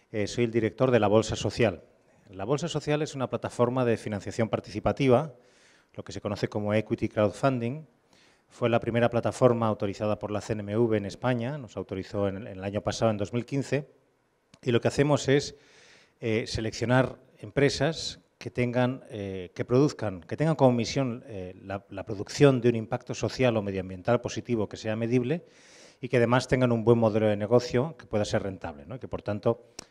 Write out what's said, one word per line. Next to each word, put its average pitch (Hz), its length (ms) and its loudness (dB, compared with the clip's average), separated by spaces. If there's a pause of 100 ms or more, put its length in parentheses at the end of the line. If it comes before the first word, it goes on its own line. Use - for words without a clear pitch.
(120)
eh, 104 160 -2
soy 120 180 0
el 113 60 0
director 117 400 2
de 120 80 8
La 107 80 4
Bolsa 107 280 4
Social. 104 480 0 (460)
La 95 160 -12
Bolsa 143 220 -4
Social 151 340 -4
es 147 140 -8
una 127 140 -4
plataforma 123 540 0
de 117 140 2
financiación 104 500 -4
participativa, 117 840 2 (600)
lo 95 100 -14
que - 100 -16
se 101 80 -10
conoce 104 260 -4
como 104 260 -2
equity 110 360 0
crowdfunding. 127 760 0 (600)
Fue - 220 -2
la 117 100 4
primera 117 300 2
plataforma 117 580 2
autorizada 107 500 -2
por 104 140 -8
la 104 80 -4
C 113 140 -6
N 107 80 -6
M 101 160 -4
V 113 200 2
en 98 80 -4
España, 123 520 -4
nos 120 180 -14
autorizó 98 540 -4
en 95 80 -6
el, 117 100 -12
en 101 120 -14
el 92 40 -10
año 101 180 -4
pasado, 113 300 0
en 107 60 -2
dos 98 160 -6
mil 120 120 -4
quince, 139 440 -4 (720)
y 127 100 -2
lo 117 80 4
que - 80 0
hacemos 143 400 0
es, 143 280 2 (640)
eh, 117 260 0
seleccionar 120 680 0 (220)
empresas 139 800 -2 (160)
que - 140 -12
tengan, 123 580 0
eh, 98 440 -10
que 107 120 -6
produzcan, 117 560 0
que - 160 -10
tengan 156 180 0
como 131 160 6
misión, 120 560 -2
eh, 92 340 -12
la, 98 280 -10
la 95 160 -10
producción 120 560 4
de 120 80 4
un 113 60 4
impacto 113 380 -6
social 117 440 0
o 107 40 -2
medioambiental 95 600 -2
positivo 113 480 -4
que - 80 -14
sea 110 180 -6
medible 120 500 -2 (560)
y 127 80 -8
que 135 80 2
además 117 300 4
tengan 127 240 2
un 117 120 0
buen 117 160 6
modelo 110 280 4
de 104 100 2
negocio 123 600 2
que - 80 -20
pueda 104 200 -2
ser 104 180 -2
rentable, 90 420 -10
¿no? 131 100 -12
Y 131 40 -14
que, 107 80 -14
por - 140 -10
tanto, 107 420 -2 (280)